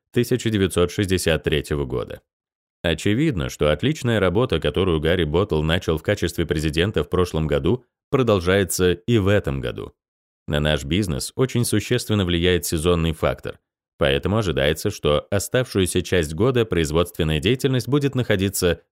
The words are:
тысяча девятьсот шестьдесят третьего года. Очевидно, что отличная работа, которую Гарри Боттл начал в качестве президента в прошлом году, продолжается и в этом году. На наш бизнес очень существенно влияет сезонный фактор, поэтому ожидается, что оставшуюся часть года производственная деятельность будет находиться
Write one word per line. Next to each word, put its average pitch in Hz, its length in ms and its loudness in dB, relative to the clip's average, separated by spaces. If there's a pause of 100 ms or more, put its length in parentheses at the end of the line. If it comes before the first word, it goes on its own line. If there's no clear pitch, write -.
(120)
тысяча 120 380 0
девятьсот 92 400 2
шестьдесят 90 540 0
третьего 73 420 -2
года. 55 340 -8 (640)
Очевидно, 101 640 0
что 73 240 0
отличная 117 480 0
работа, 92 400 2
которую 80 400 0
Гарри 82 240 2
Боттл 78 380 0
начал 82 340 0
в 78 60 -8
качестве 87 420 -2
президента 80 580 0
в - 60 -6
прошлом 85 380 0
году, 76 400 0 (240)
продолжается 95 840 2
и 117 240 0
в 95 120 2
этом 71 340 0
году. 52 320 -8 (520)
На 73 140 0
наш 76 240 2
бизнес 80 520 -2
очень 123 280 0
существенно 104 600 0
влияет 87 400 2
сезонный 82 480 2
фактор, - 460 -4 (360)
поэтому 71 400 0
ожидается, 78 540 0
что 73 400 0
оставшуюся 98 720 -2
часть 82 320 -2
года 117 320 0
производственная 78 760 0
деятельность 127 480 0
будет 139 260 0
находиться 98 760 0